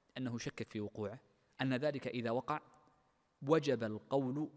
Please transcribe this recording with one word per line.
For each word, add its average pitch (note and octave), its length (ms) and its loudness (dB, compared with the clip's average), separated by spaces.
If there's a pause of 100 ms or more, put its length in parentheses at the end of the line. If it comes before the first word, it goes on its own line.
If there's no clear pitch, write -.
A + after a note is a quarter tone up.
(180)
أنه A#2+ 200 -2
شكك - 340 -6
في A2 80 -4
وقوعه، G#2 400 -4 (420)
"أن C3+ 120 2
ذلك C3+ 340 0
إذا A#2 240 -2
وقع B2+ 300 -2 (800)
وجب C#3+ 420 4
القول C3 720 0